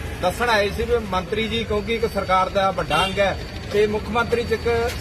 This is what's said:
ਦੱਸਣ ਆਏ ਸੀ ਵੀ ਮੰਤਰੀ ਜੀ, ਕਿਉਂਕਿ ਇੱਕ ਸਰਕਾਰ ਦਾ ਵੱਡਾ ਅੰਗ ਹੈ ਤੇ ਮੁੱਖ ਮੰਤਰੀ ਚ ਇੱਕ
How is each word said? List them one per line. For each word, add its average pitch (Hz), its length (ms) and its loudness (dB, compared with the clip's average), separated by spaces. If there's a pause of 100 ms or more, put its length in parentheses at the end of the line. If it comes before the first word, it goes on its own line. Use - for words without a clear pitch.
(220)
ਦੱਸਣ 233 280 2
ਆਏ 208 200 4
ਸੀ 190 120 -4
ਵੀ 233 160 2 (120)
ਮੰਤਰੀ 196 380 -2
ਜੀ, 226 160 -2
ਕਿਉਂਕਿ 208 300 -2
ਇੱਕ 226 120 0
ਸਰਕਾਰ 190 420 2
ਦਾ 190 220 2
ਵੱਡਾ 165 340 0
ਅੰਗ 190 140 -4
ਹੈ 190 180 2 (360)
ਤੇ 208 140 4
ਮੁੱਖ 208 240 -2
ਮੰਤਰੀ 233 340 0
ਚ 208 80 0
ਇੱਕ 233 380 0 (100)